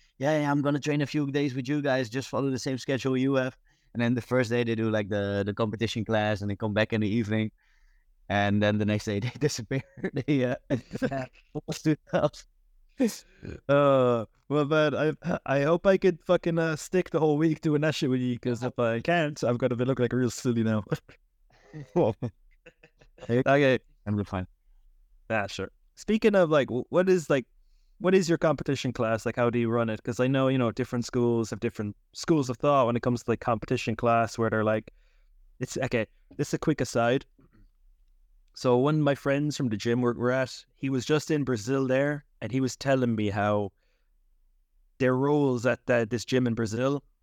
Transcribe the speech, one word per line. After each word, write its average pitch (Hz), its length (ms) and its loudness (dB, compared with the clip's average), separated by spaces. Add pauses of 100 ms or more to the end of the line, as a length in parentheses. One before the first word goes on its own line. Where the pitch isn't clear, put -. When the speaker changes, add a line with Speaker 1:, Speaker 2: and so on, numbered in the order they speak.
(180)
Speaker 1:
"Yeah, 151 220 0
yeah, 147 100 -2
I'm 143 140 0
gonna 143 160 0
train 147 220 -2
a 143 40 0
few 143 240 -4
days 143 240 -2
with 131 140 -6
you 147 160 -2
guys, 131 260 0
just 123 200 -6
follow 135 200 -2
the 131 80 -2
same 131 220 -6
schedule 131 360 -2
you 135 200 2
have." 127 200 -2 (380)
And 117 80 -4
then 120 140 2
the 117 60 -2
first 123 280 0
day 120 140 0
they 117 100 0
do, 110 160 0
like, 107 200 0
the, 101 360 0
the 101 80 -2
competition 110 500 -2
class, 107 380 0
and 104 80 -4
they 101 60 -4
come 107 180 -4
back 110 200 2
in 110 80 0
the 107 60 0
evening. 110 440 0 (800)
And 101 340 2
then 104 160 2
the 104 60 0
next 104 200 0
day 104 140 -2
<laughs> 113 60 -4
they 120 140 -4
disappear. 135 440 -4 (420)
They, 135 200 0
uh, 123 100 -2 (140)
<laughs> - 580 -4 (400)
lost - 160 -8
to 156 140 0 (160)
us. - 320 -2 (1200)
Speaker 2:
Uh, 131 560 4 (240)
well, 147 160 0
man, 151 300 2
I, 151 500 -2
I 139 160 0
hope 165 240 0
I 196 120 6
could 185 260 0
fucking, 170 340 0
uh, 165 180 0
stick - 360 -2
the 160 80 0
whole 151 180 2
week 156 240 0
doing 147 200 0
that 156 140 0
shit 143 140 -2
with 127 120 0
you, 123 180 -2
'cause 123 240 -2
if 123 160 -4
I 117 220 0
can't, 160 420 0
I'm 123 140 0
gonna 123 180 0
be 123 100 0
looking 123 200 2
like 117 80 0
a 120 40 2
real 123 140 2
silly 117 320 0
now. 110 260 2
<laughs> - 1040 -10
Speaker 1:
Cool. 143 220 4 (1120)
Speaker 2:
Okay. 135 500 4 (260)
Speaker 1:
I'm 104 180 -2
fine. 92 240 -6 (800)
Speaker 2:
Yeah, 107 180 -2
sure. 95 220 -8 (260)
Speaking 214 400 2
of, 175 160 4
like, 139 160 4
w-, 117 220 -4
what 185 200 2
is, 180 200 2
like, 139 160 2 (540)
what 180 140 2
is 185 160 4
your 165 80 2
competition 139 560 -2
class? 113 320 -2
Like, 117 100 -2
how 120 140 2
do 117 80 0
you 117 120 0
run 117 200 0
it? 110 140 -6
'Cause 120 160 -4
I 127 80 2
know, 135 200 2
you 131 120 2
know, 117 120 2
different 120 340 -4
schools 120 440 0
have 107 100 -8
different 107 360 -4 (180)
schools 143 360 0
of 123 80 -6
thought 143 280 2
when 120 100 0
it 117 60 -2
comes 120 220 -2
to, - 80 -2
like, 110 80 0
competition 120 560 -2
class, 117 420 2
where 113 120 0
they're 110 140 0
like, 110 280 -2 (680)
it's, - 160 -10
okay, 120 300 -2 (320)
this 147 120 -4
is - 40 -2
a 151 60 -4
quick 151 220 -2
aside. 123 440 0 (1300)
So 123 240 2
one 147 180 2
of 151 60 2
my 143 140 2
friends 143 420 -2
from 131 120 -2
the 107 80 -4
gym 120 240 0
we're, 120 120 2
we're 123 180 -2
at, 131 340 -4 (120)
he 135 120 -6
was 131 140 -2
just 151 280 0
in 147 120 0
Brazil 127 440 -2
there, 143 380 0 (160)
and 107 100 -8
he 131 100 -2
was 127 140 -2
telling 127 400 0
me 104 140 0
how 104 420 0 (1300)
their 127 160 2
rules 139 500 0
at 120 220 0
the, 117 220 2
this 117 160 -4
gym 127 220 2
in 117 60 0
Brazil 117 500 -2 (200)